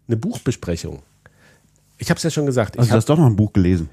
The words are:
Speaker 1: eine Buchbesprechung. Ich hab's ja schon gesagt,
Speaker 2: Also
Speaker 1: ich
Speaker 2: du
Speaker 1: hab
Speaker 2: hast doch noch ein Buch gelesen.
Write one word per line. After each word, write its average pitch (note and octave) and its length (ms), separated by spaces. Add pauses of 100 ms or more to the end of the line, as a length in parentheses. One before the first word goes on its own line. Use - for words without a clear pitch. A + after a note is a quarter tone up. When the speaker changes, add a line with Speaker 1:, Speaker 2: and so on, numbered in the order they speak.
Speaker 1:
eine A#2 80
Buchbesprechung. A2 840 (960)
Ich - 120
hab's E3 120
ja E3 80
schon D3 160
gesagt, A#2+ 320
Speaker 2:
Also A#2+ 80
Speaker 1:
ich - 20
Speaker 2:
du G#2 40
Speaker 1:
hab G#2+ 60
Speaker 2:
hast A2 120
doch D3+ 80
noch D#3+ 80
ein A2 100
Buch G#2 160
gelesen. F2 400